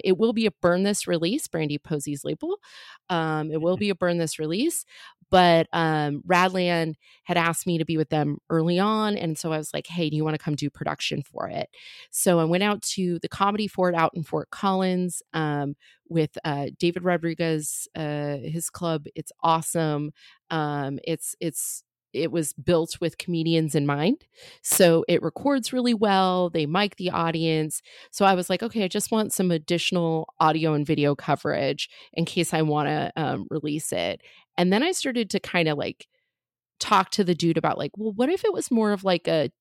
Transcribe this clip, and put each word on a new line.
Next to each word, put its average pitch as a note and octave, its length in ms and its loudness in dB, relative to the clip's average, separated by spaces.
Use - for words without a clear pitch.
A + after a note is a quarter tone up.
it F#3 140 4
will A3+ 140 4
be A3 140 0
a G3 60 0
Burn F3+ 320 2
This G3+ 240 0
release, F3 400 0
Brandy D3+ 280 -2
Posey's D3 480 -6
label. D4+ 340 -4
Um, D#3 400 -2
"It D#3 100 -2
will F3 160 0
be G#3 140 0
a F#3 60 -2
Burn F3 220 0
This E3 200 -2
release," F#3 460 -2
but, F3 440 6
um, D#3 560 0
Radland F3 680 2
had F3 120 -2
asked E3 300 0
me F3 120 2
to D#3+ 60 0
be D#3+ 120 -2
with D#3 140 0
them D3 280 0
early E3 280 2
on. G#3+ 380 0
And D#3+ 200 -4
so E3 140 -6
I D#3 80 0
was D3+ 160 -8
like, D3+ 140 -8
"Hey, E3 220 -2
do D3+ 60 -2
you D3+ 80 0
wanna D#3 140 -2
come D3+ 160 -4
do C#3+ 160 -4
production - 540 -4
for - 240 -8
it?" - 220 -6
So F3 260 2
I D#3+ 60 4
went E3+ 180 2
out G#3 200 0
to F3 240 -2
the E3+ 100 -6
Comedy G3+ 380 -2
Fort F3+ 300 0
out E3 180 2
in E3+ 80 -6
Fort D3+ 280 -6
Collins, F#3 720 0
um, D3 400 -2
with, D#3+ 360 0
uh, C#3+ 220 -2
David F3 240 0
Rodriguez, E3 960 -2
uh, D3 400 -4
his D#3 340 -6
club. D#3+ 360 -4
It's - 160 -12
awesome. D#3+ 680 0
Um, D3 520 -2
it's, - 380 -6
it's, - 420 -6
it D3 160 -2
was E3 220 -2
built E3 480 0
with E3 160 -2
comedians E3 580 0
in D3 120 2
mind. D3 400 0
So E3 480 4
it F3 140 2
records C4 500 -2
really B3 220 2
well. F#3+ 560 2
They D#3 160 0
mic F#3+ 300 0
the F3+ 120 -4
audience. E3 720 0
So - 160 4
I F#3+ 80 8
was F3+ 160 0
like, F#3 120 -2
"Okay, A3+ 220 -2
I F3+ 40 0
just G3+ 220 -4
want G#3+ 220 0
some F#3 180 2
additional E3 800 0
audio D#3 360 4
and D3 120 0
video C#3+ 280 2
coverage D3 760 -2
in E3 140 -2
case E3+ 260 -2
I D#3+ 80 2
wanna, D3+ 560 0
um, C3+ 320 -4
release D3+ 460 -6
it." F2 260 -2
And F3+ 120 4
then G#3 120 4
I F4+ 100 0
started A#3+ 380 -2
to G3 100 -2
kinda, D#3 340 0
like, - 320 -6
talk F#3+ 340 2
to G#3 120 0
the F3 100 2
dude E3 220 2
about, D#3+ 220 0
like, C#3+ 180 -6
"Well, G#3+ 160 -6
what A#3+ 160 0
if F#4 160 0
it G#4+ 80 2
was - 180 -4
more G#3+ 220 2
of, F#3+ 120 -2
like, F#3 220 0
a D#3 240 0